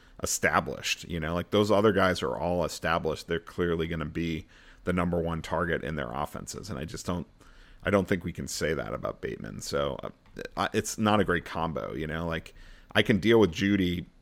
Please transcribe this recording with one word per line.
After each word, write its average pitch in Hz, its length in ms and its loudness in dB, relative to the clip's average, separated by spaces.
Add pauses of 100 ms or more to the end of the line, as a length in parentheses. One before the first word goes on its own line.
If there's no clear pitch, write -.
(240)
established, - 880 0
you 85 100 -4
know? 78 140 -2
Like, 87 180 -4
those 104 200 4
other 104 200 6
guys 92 300 4
are 62 160 -2
all 87 260 0
established. 80 640 -2
They're 82 120 0
clearly 85 480 -2
gonna 82 180 -4
be 80 420 -4 (360)
the 90 100 0
number 87 260 2
one 82 220 -2
target 85 420 0
in 78 120 -4
their 64 160 -4
offenses, - 580 -8
and 73 80 -6
I 71 80 -6
just - 200 -10
don't, 90 220 -4 (560)
I - 60 0
don't 98 180 4
think 92 160 0
we 82 80 -4
can 69 160 -8
say 80 260 -2
that 60 200 -4
about - 280 -6
Bateman. - 400 -8
So, 71 420 -2
uh, - 60 -8 (460)
I, 95 180 0
it's - 240 -2
not 107 220 4
a 95 40 4
great 87 200 2
combo, 71 500 -4
you 76 140 -4
know? 82 200 -4
Like, 80 260 -6 (400)
I 117 80 4
can 107 180 4
deal 113 200 6
with 95 120 8
Jeudy 90 540 2 (160)